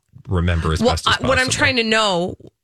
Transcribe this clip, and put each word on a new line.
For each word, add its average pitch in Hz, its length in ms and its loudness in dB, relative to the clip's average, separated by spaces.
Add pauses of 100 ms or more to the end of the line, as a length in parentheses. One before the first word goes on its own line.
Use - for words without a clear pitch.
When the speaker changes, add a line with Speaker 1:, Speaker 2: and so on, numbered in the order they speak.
(300)
Speaker 1:
remember 85 420 0
as 80 80 0
Speaker 2:
Well, 226 120 2
Speaker 1:
best 80 180 -2
as 220 120 2
Speaker 2:
I, 247 60 -2
what 262 120 2
I'm 254 80 0
Speaker 1:
possible. 254 60 -2
Speaker 2:
trying 277 240 0
to 233 60 2
know 208 540 0 (260)